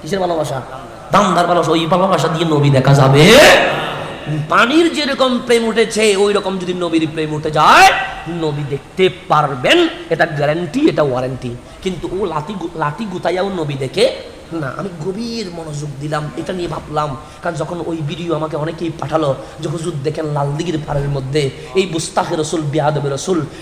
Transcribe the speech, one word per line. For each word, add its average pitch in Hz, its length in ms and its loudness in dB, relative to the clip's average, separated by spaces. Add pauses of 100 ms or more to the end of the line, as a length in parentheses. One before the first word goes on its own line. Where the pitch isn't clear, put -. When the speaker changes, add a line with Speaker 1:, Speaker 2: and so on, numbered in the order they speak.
Speaker 1:
কিসের 190 180 -2
ভালোবাসা? 160 340 -2
Speaker 2:
দামদার। - 680 -2
Speaker 1:
দামদার 175 240 2
ভালোবাসা। 170 240 2
ওই 165 160 2
ভালোবাসা 180 420 2
দিয়ে 165 220 0
নবী 143 200 4
দেখা 135 240 6
যাবে? 143 440 8 (1080)
পানির 247 460 4
যেরকম 262 440 0
প্রেম 233 300 2
উঠেছে, 214 480 2
ওই 202 160 4
রকম 190 260 0
যদি 180 160 -4
নবীর 165 380 0
প্রেম 156 200 -4
উঠে 151 180 -4
যায়, 214 420 8 (360)
নবী 156 420 -4
দেখতে 180 400 0 (180)
পারবেন, 151 600 2 (220)
এটা 160 160 2
গ্যারান্টি, 160 640 0
এটা 156 140 2
ওয়ারেন্টি। 127 540 -4 (260)
কিন্তু 175 260 -6 (120)
ও 208 60 -2
লাঠি 156 280 -4
গু-, 175 200 -8
লাঠি 156 300 -4
গুতাইয়াও 180 440 -2
নবী 160 260 -4
দেখে 147 420 0 (360)
না। 143 240 -6
আমি 185 120 -6 (160)
গভীর 220 500 -6
মনোযোগ 151 360 -8 (100)
দিলাম, 151 360 -4
এটা 170 160 -6
নিয়ে 175 160 -4
ভাবলাম, 151 480 -4 (260)
কারণ 170 140 -4
যখন 165 300 -6
ওই 165 100 -6
ভিডিও 160 380 -4
আমাকে 156 220 -4
অনেকেই 160 340 -4
পাঠালো 151 440 -2 (260)
যে, 165 80 -6
"হুজুর 165 240 -6 (120)
দেখেন 156 220 -4
লালদিঘির 151 600 -2
পাড়ের 143 220 -2
মধ্যে 139 420 -2 (240)
এই 190 120 2
বুস্তাখে 170 500 -2
রসুল, 160 260 -2
বেয়াদবে 143 520 0
রসুল 160 320 -2 (160)